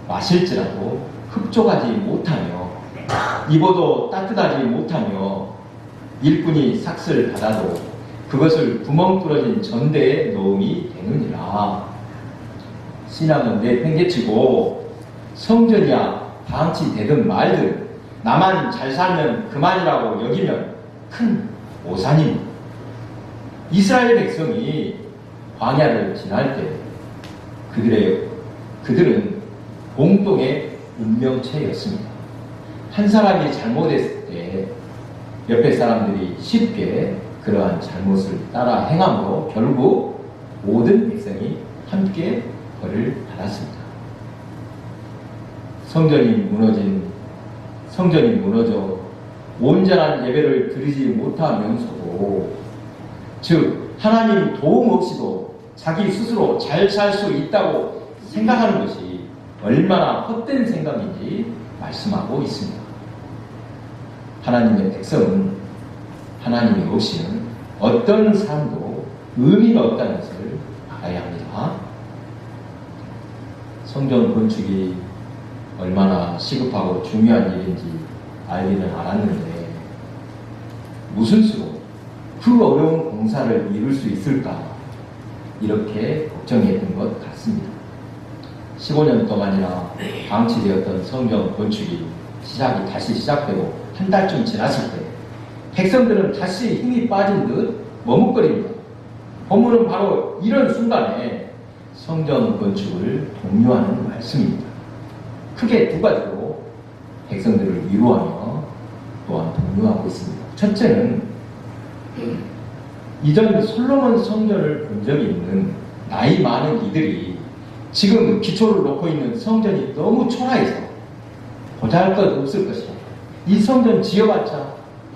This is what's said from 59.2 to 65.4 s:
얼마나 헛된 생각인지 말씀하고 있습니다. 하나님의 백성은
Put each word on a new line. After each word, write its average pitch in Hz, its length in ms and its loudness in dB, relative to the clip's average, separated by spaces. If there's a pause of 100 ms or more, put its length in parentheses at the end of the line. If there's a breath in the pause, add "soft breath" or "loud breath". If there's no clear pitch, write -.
얼마나 156 580 4
헛된 226 460 -2
생각인지 - 800 -4 (340)
말씀하고 - 640 -4
있습니다. - 380 -6 (1600)
하나님의 107 500 4
백성은 95 580 2 (920)